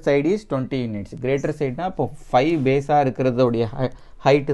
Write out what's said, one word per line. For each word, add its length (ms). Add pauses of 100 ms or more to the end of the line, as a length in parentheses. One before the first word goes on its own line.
side 280
is 80 (100)
twenty 360
units. 240 (120)
Greater 360
சைடுனா 320
இப்போ 140 (240)
ஃபைவ் 260 (120)
பேஸாக 380
இருக்கிறதோடைய 600 (120)
ஹை-, 160 (320)
ஹைட்டு 280